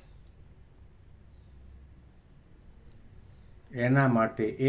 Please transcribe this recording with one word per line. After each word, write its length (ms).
એના 220
માટે 380